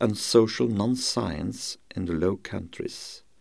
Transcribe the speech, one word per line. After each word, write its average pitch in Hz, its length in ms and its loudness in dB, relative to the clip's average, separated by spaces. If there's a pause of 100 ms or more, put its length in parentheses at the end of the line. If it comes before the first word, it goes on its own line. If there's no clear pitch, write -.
unsocial 113 680 4
non-science 104 1080 -2 (160)
in 92 100 -2
the 87 80 -2
Low 87 240 2
Countries. - 880 -10 (180)